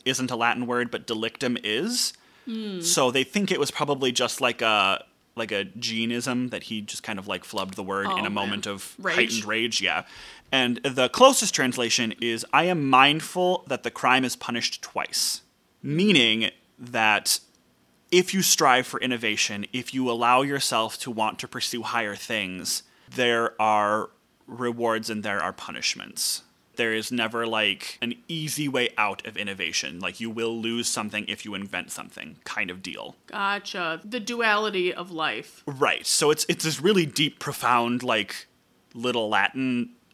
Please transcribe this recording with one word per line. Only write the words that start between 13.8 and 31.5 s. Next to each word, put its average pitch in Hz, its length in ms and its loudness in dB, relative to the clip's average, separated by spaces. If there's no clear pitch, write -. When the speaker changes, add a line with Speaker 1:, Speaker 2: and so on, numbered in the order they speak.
Speaker 1:
the 120 80 -2
crime 131 320 2
is 123 120 -2
punished - 480 -4
twice." - 580 -4
Meaning 139 720 4
that 113 640 2
if 180 220 4
you 190 80 2
strive 127 440 6
for - 140 -6
innovation, 113 720 -2
if 123 220 -8
you 127 180 0
allow 120 300 6
yourself 135 580 0
to - 120 -8
want 110 280 -2
to 123 80 -10
pursue 120 360 -6
higher 107 320 -2
things, 92 680 -4
there 117 520 2
are 107 480 4
rewards 117 640 -2
and 107 140 -4
there 101 180 -2
are 92 120 -2
punishments. - 880 -6
There 113 180 0
is 110 180 -4
never, 117 340 -2
like, 107 560 -2
an 120 140 -4
easy 156 400 -4
way 123 280 0
out 104 300 -2
of 107 80 -14
innovation. 92 640 -6
Like, 92 220 -6
you 113 80 -6
will 113 300 -4
lose 113 280 -2
something 107 400 -4
if 98 160 -8
you 104 100 -10